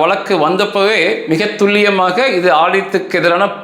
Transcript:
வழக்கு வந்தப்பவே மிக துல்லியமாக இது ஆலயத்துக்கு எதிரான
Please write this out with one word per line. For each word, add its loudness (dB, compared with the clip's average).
வழக்கு 0
வந்தப்பவே 0
மிக -2
துல்லியமாக 2
இது 2
ஆலயத்துக்கு -2
எதிரான 2